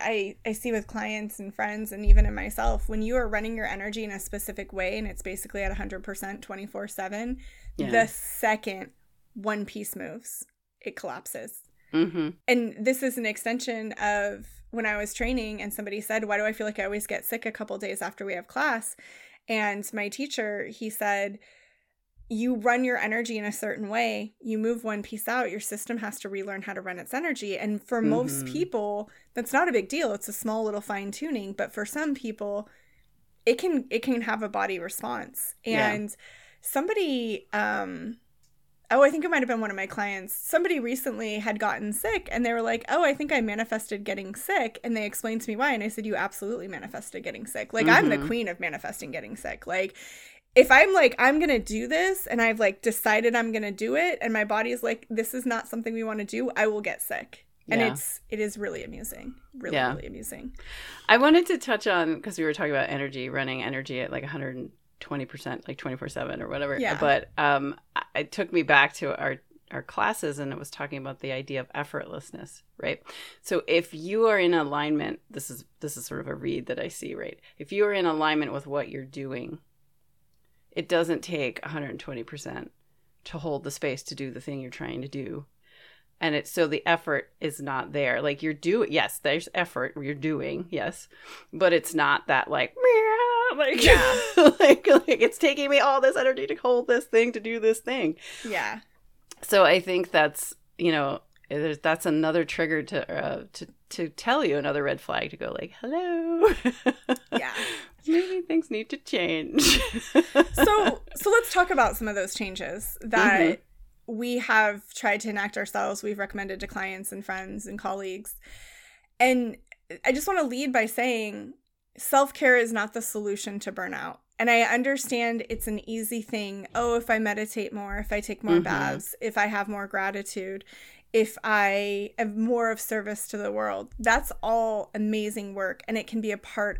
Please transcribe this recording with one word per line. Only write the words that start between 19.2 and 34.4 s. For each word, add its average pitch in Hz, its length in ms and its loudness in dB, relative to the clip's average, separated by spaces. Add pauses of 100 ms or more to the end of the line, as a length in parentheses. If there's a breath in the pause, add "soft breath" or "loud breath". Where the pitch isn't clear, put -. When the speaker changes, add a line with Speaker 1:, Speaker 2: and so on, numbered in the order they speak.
Speaker 1:
And 208 440 -2
my 208 160 -4
teacher, 214 580 -6
he 220 240 -10
said, 202 480 -2 (920 soft breath)
"You 240 260 0
run 240 280 2
your 247 140 0
energy 226 400 -2
in 208 80 -6
a 208 60 -2
certain 208 360 -6
way, 220 500 -2
you 220 200 -4
move 233 260 -2
one 208 180 -4
piece - 260 -10
out, 247 220 0
your 208 100 -6
system 214 360 -6
has 214 240 -8
to 196 80 -10
relearn 196 320 -8
how 196 140 -8
to 190 80 -8
run 180 160 -8
its 175 160 -10
energy." 262 440 -4
And 208 240 -2
for 233 200 -2
most 139 420 2
Speaker 2:
Mm-hmm. - 80 -6
Speaker 1:
people, 214 580 -4 (220 soft breath)
that's 233 220 -4
not 339 120 4
a 339 60 2
big 196 160 2
deal. 269 240 0
It's 202 160 -8
a 214 60 -10
small 220 300 -2
little 208 180 -2
fine 196 280 -6
tuning. 208 440 -6
But - 180 -4
for 208 140 -6
some 294 280 -2
people, 214 540 -6 (800 soft breath)
it 247 100 6
can, 330 320 0
it 226 140 -2
can 240 180 2
have 220 220 -2